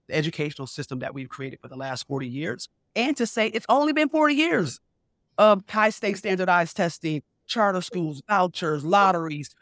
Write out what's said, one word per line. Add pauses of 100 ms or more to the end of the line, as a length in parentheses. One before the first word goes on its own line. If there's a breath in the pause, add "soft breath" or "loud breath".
the
educational
system
that
we've
created
for
the
last
forty
years (280)
and
to
say
it's
only
been
forty
years (580)
of
high-stakes
standardized
testing, (240)
charter
schools,
vouchers,
lotteries, (120 soft breath)